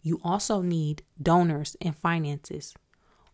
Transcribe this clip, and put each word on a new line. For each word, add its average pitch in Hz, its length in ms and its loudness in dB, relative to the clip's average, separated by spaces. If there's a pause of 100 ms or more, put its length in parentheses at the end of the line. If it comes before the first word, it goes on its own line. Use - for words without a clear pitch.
You 160 220 -2
also 196 400 0
need 160 400 -2 (180)
donors 165 600 2
and 156 160 -4
finances. 156 760 -4 (600)